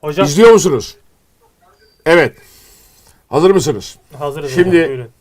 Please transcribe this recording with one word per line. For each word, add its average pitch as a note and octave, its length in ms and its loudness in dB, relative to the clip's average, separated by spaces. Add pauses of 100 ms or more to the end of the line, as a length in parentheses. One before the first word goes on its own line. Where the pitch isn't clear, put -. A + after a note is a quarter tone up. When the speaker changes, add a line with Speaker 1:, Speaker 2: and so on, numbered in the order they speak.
Speaker 1:
Hocam. D3+ 260 -2
Speaker 2:
İzliyor G#3+ 260 4
musunuz? D#3 440 0 (1080)
Evet. D#3+ 300 0 (920)
Hazır D#3+ 220 0
mısınız? C#3+ 480 -4 (200)
Speaker 1:
Hazırız C#3+ 360 -10
Speaker 2:
Şimdi F3+ 140 0 (100)
Speaker 1:
hocam, D#3+ 100 0
buyurun. B2+ 200 -12 (120)